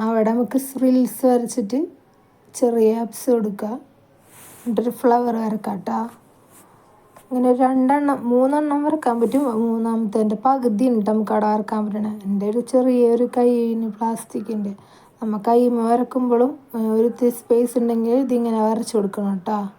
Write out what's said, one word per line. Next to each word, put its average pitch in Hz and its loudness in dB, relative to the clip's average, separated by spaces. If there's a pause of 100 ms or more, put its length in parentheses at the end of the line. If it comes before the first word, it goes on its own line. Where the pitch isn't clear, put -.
അവിടെ 220 2
നമുക്ക് 240 0
ഫ്രിൽസ് 254 0
വരച്ചിട്ട് 240 2 (760)
ചെറിയ 233 4 (140)
അപ്സ് - -10
കൊടുക്കുക. 214 -2 (880)
എന്നിട്ടൊരു 233 -2
ഫ്ലവർ 240 4
വരക്കാം 214 -4
ട്ടാ. 226 -4 (1200)
ഇങ്ങനെ 254 -2
ഒരു 247 4
രണ്ടെണ്ണം, 262 2 (100)
മൂന്നെണ്ണം 285 2
വരക്കാൻ 302 0
പറ്റും. 254 0 (160)
മൂന്നാമത്തേൻ്റെ 226 0
പകുതി 247 2
ഉണ്ട് 220 0
നമുക്ക് 220 0
അവിടെ 214 0
വരക്കാൻ 214 -2
പറ്റണേ. 214 -6 (140)
എൻ്റെ 196 -2
ഒരു 233 -2 (100)
ചെറിയൊരു 247 4 (100)
കയ്യിന് 233 0
പ്ലാസ്റ്റിക്കിൻ്റെ. 220 -6 (480)
നമ്മ 214 -4
കൈമ 240 4 (120)
വരക്കുമ്പോഴും, 247 0 (220)
ഏ, 226 -4 (120)
ഒരു 220 4
ഇത്തിരി 240 0
സ്പേസ് 240 0
ഉണ്ടെങ്കിൽ 233 0 (120)
ഇതിങ്ങനെ 233 0
വരച്ചു 220 -2
കൊടുക്കണം 196 -2
ട്ടാ. 208 -4 (200)